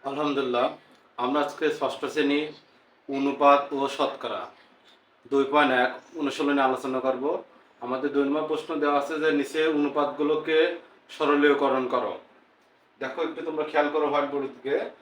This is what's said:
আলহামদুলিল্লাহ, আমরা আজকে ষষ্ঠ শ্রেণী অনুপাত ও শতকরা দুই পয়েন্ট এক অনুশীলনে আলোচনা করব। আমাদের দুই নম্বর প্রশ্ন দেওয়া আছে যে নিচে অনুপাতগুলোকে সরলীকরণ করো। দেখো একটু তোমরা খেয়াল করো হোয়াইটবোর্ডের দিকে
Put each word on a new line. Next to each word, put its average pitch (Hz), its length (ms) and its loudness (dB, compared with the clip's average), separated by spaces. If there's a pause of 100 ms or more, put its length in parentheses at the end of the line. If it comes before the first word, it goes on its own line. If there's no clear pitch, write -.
আলহামদুলিল্লাহ, 135 600 0 (520)
আমরা 131 240 0
আজকে 143 240 -4 (140)
ষষ্ঠ 131 260 -4
শ্রেণী 143 340 0 (720)
অনুপাত 143 520 4 (120)
ও 139 140 0
শতকরা 117 540 -4 (920)
দুই 139 200 4
পয়েন্ট 147 220 4
এক 123 180 4 (280)
অনুশীলনে 143 420 0
আলোচনা 131 380 0
করব। 127 240 -2 (580)
আমাদের 131 320 -4
দুই 143 140 2
নম্বর 151 240 -2
প্রশ্ন - 240 -6
দেওয়া 143 240 2
আছে 147 200 -4
যে 156 120 2
নিচে 143 360 -2
অনুপাতগুলোকে 147 920 0 (520)
সরলীকরণ 143 800 2
করো। 117 260 -2 (840)
দেখো 135 220 -8
একটু 156 200 -6
তোমরা 156 220 -4
খেয়াল 147 300 0
করো 151 140 2
হোয়াইটবোর্ডের 139 480 -2
দিকে 139 200 -4 (260)